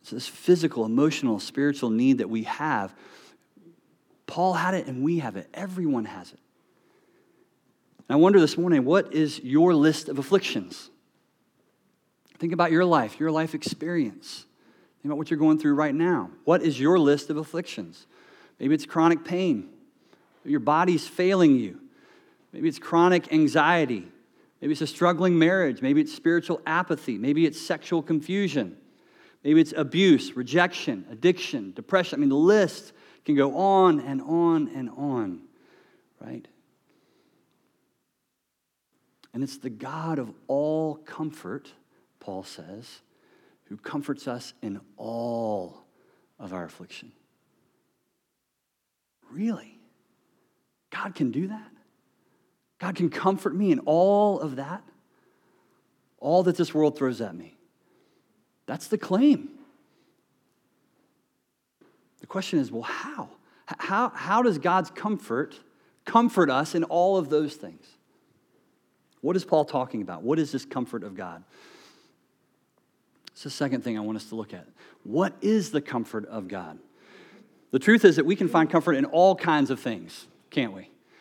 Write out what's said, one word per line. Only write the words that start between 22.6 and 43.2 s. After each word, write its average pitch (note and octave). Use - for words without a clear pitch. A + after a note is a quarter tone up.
it's C#3
chronic F3
anxiety. D3+
Maybe C#3+
it's D3
a D#3
struggling F3
marriage. E3
Maybe C#3+
it's D3+
spiritual E3+
apathy. D#3
Maybe D3
it's D3+
sexual E3
confusion. D3+
Maybe D#3
it's D#3
abuse, D#3
rejection, B2+
addiction, A#2+
depression. F3
I -
mean, C#3+
the C3+
list F3+
can D3+
go C#3
on F#3
and C3+
on E3
and B2+
on, A#2
right? A#2+
And B2+
it's C3+
the C3
God D3
of A#2
all D#3
comfort, -
Paul F#2+
says, F#2+